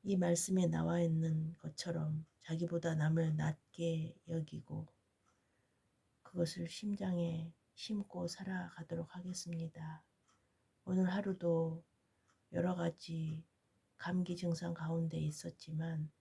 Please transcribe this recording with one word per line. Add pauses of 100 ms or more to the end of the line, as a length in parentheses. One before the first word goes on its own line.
이
말씀에
나와
있는
것처럼 (160)
자기보다
남을
낮게 (140)
여기고 (1400)
그것을
심장에 (220)
심고
살아가도록
하겠습니다. (800)
오늘
하루도 (720)
여러
가지 (540)
감기
증상
가운데
있었지만